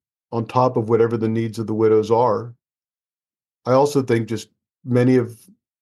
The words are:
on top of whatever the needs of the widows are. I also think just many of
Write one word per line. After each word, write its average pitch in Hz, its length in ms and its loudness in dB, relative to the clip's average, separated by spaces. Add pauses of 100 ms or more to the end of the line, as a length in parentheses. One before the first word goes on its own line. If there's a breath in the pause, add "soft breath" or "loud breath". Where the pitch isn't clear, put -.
(300)
on 113 160 -4
top 127 300 0
of 110 120 -2
whatever 117 280 2
the 110 120 -4
needs 113 300 -4
of 110 80 -8
the 107 80 -6
widows 110 360 2
are. 117 440 0 (1080)
I 120 80 0
also 139 300 2
think 117 260 -2
just 110 200 -8 (360)
many 123 320 2
of 117 300 -4 (360)